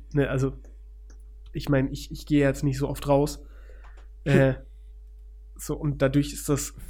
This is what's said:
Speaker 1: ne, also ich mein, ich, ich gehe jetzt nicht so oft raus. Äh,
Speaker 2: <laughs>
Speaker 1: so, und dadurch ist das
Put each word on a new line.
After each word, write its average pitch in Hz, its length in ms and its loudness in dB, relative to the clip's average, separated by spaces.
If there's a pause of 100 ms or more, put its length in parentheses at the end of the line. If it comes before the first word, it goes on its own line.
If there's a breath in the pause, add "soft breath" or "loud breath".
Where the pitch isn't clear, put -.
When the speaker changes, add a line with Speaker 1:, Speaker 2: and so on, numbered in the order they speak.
(120)
Speaker 1:
ne, 143 180 2
also 135 220 0 (1000)
ich - 160 -6
mein, 139 240 2
ich, - 180 -10
ich - 160 -12
gehe 147 140 4
jetzt 139 240 2
nicht 131 140 0
so 143 100 0
oft 143 200 -8
raus. 143 360 2 (800 soft breath)
Äh, 135 300 6
Speaker 2:
<laughs> - 100 -10 (920)
Speaker 1:
so, - 200 -6
und 143 260 -2
dadurch 143 300 2
ist - 160 -8
das 143 260 -2 (160)